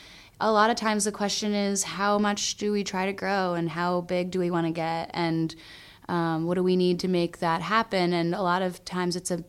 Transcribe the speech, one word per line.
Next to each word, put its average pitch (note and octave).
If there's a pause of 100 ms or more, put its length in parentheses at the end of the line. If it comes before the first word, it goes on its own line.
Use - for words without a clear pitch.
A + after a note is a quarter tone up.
(400)
a A3
lot G#3+
of A#3
times G#3+
the G#3
question G#3
is, G3+
how G3+
much G3+
do G#3
we G#3
try F#3+
to G3
grow F#3+
and E3+
how F3
big F3+
do F#3
we F3
wanna E3
get? E3
And, E3 (540)
um, E3
what F3
do F#3
we F#3
need F3+
to F#3+
make F3
that E3+
happen? F#3
And E3+
a G#3
lot F3+
of F3+
times F3+
it's F3
a E3+